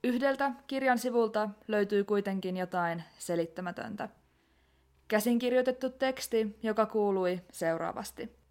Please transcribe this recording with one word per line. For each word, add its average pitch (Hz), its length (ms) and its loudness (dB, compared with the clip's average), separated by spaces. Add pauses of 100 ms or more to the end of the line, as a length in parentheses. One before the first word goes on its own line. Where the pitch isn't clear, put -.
Yhdeltä 269 480 2 (140)
kirjan 262 320 2
sivulta 226 500 0 (200)
löytyy 202 360 2
kuitenkin 196 520 0
jotain 175 460 -2 (160)
selittämätöntä. 175 880 -4 (1000)
Käsin 233 300 2
kirjoitettu 254 520 2
teksti, 247 720 -2
joka 214 240 2
kuului 190 540 2 (120)
seuraavasti 165 840 -4 (140)